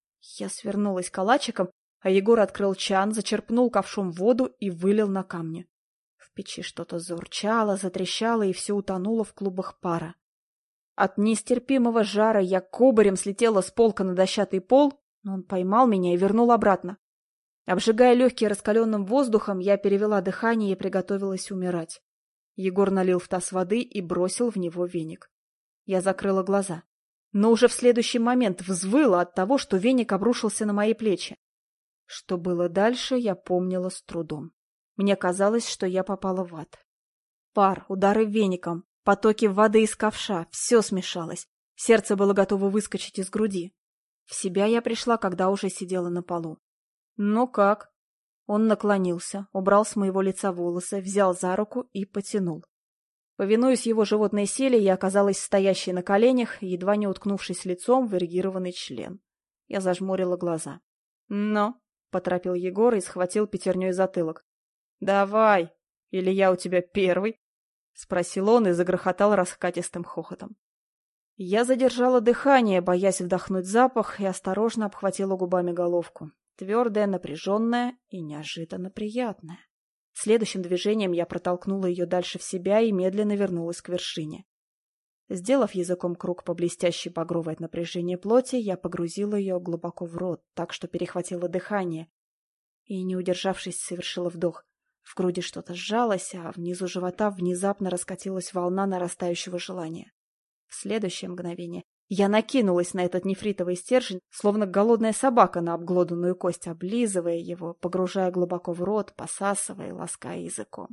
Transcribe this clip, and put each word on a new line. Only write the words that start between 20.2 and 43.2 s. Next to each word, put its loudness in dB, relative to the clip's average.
дыхание 0
и -2
приготовилась -4
умирать. -6
Егор 2
налил 2
в -10
таз -4
воды 0
и -8
бросил 0
в -4
него -2
веник. -8
Я 0
закрыла 0
глаза, -2
но 4
уже 6
в -2
следующий 4
момент 2
взвыла 4
от -4
того, 2
что 0
веник 2
обрушился 0
на -2
мои 2
плечи. -2
Что -8
было 0
дальше, 0
я -2
помнила -2
с -10
трудом. -8
Мне 2
казалось, 0
что -6
я 0
попала -4
в -14
ад. -16
Пар, 4
удары 4
веником, 0
потоки 4
воды 6
из 0
ковша, -4
все 2
смешалось. -6
Сердце 2
было 4
готово 2
выскочить -4
из -6